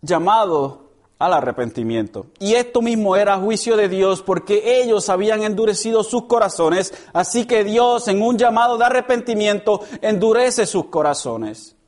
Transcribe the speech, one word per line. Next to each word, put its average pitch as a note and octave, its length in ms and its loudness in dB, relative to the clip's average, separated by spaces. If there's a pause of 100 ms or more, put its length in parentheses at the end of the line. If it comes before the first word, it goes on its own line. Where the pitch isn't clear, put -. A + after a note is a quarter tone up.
llamado E3 800 0 (340)
al F3 140 0
arrepentimiento. A#2 920 -2 (120)
Y G3+ 180 0
esto A#3+ 260 0
mismo A3 340 0
era G3+ 220 2
juicio A3 400 0
de G#3 100 2
Dios, F#3+ 340 0
porque G#3+ 600 0
ellos A3 280 0
habían G#3 320 0
endurecido G#3+ 640 0
sus A#3 200 -2
corazones, F#3+ 680 0 (200)
así G3+ 320 -2
que A#3 180 2
Dios, A#3 460 2
en G3+ 120 0
un A#3 160 0
llamado A#3 400 2
de A3+ 60 2
arrepentimiento, A#3 960 0 (220)
endurece A3 640 2
sus F3+ 220 -4
corazones. B2 920 -4 (100)